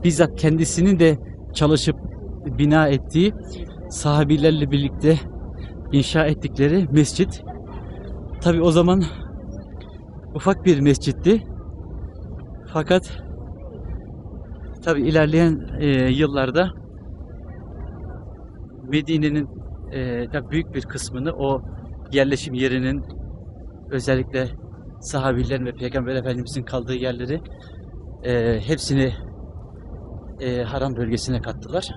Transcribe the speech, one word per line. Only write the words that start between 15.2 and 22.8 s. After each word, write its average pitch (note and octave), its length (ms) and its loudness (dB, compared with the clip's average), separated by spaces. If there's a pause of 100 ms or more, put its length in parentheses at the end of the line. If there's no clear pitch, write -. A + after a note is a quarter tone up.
e, D3 80 2 (240)
yıllarda C#3 600 2 (2000)
Medine'nin, D3+ 680 0 (420)
e, B2 380 -4
tabii C#3+ 220 -6
büyük D#3 240 -2
bir C3+ 60 -2
kısmını C3 500 -6
o C3+ 300 0 (500)
yerleşim C3+ 420 2
yerinin, C3 500 0 (880)